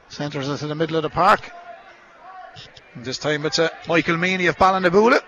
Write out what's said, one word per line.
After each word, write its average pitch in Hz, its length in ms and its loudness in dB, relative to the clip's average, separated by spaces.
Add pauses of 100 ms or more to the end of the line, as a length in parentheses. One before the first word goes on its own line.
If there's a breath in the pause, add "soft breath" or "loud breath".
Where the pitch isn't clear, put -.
Centres 143 420 -6
it 139 80 -6
to 139 80 -8
the 151 80 -6
middle 156 220 -2
of 160 60 0
the 147 60 -2
park. 180 420 2 (1400)
And 127 100 -14
this 127 120 -8
time 147 300 -2
it's, 156 120 -2
uh, 165 120 2 (180)
Michael 165 300 2
Meany 185 280 0
of 160 120 0
Ballinabula. 190 680 4